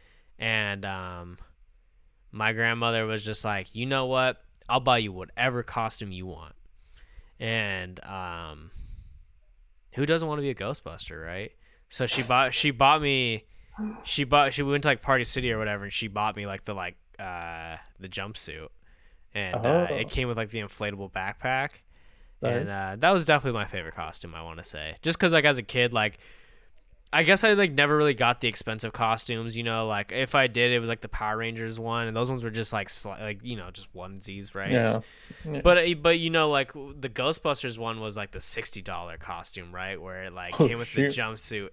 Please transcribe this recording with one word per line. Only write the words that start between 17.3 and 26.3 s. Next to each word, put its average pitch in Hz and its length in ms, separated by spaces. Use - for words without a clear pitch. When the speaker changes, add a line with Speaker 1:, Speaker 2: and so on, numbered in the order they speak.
Speaker 1:
the 95 100
jumpsuit. 90 600
And, 104 320
uh, 165 240
Speaker 2:
Oh. 147 40
Speaker 1:
it 113 160
came 127 180
with, 117 80
like, 110 140
the 113 80
inflatable 101 540
backpack. 127 680
And, 123 240
Speaker 2:
Nice. - 20
Speaker 1:
uh, 98 320
that 165 100
was 185 140
definitely 135 340
my 104 80
favorite 82 280
costume, 82 400
I 80 80
wanna 82 220
say. 78 380
Just 165 160
'cause, 180 140
like, 156 120
as 143 140
a 120 40
kid, 120 300
like, 107 260